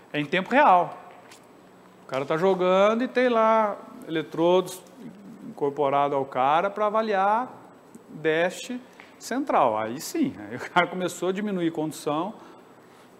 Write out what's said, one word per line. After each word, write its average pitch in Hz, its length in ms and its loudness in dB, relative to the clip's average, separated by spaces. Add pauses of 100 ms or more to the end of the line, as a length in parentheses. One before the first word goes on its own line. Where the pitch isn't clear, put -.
(120)
É 147 80 -2
em 147 60 -2
tempo 185 240 -2
real. 190 480 6 (1040)
O - 40 -20
cara 135 180 -4
tá 160 100 0
jogando 190 680 4
e 247 40 -2
tem 247 220 2
lá 220 480 2 (280)
eletrodos 160 760 0 (680)
incorporado 143 680 0
ao 135 100 -2
cara 151 440 0
pra 208 180 -2
avaliar 214 600 0 (600)
déficit 170 720 -2 (380)
central. 190 580 0
Aí 113 240 -4
sim, 254 320 -4 (160)
aí 117 60 -10
o 120 40 -10
cara 175 280 0
começou 180 420 -4
a - 20 -2
diminuir 190 400 -4
condução, 156 600 -6 (880)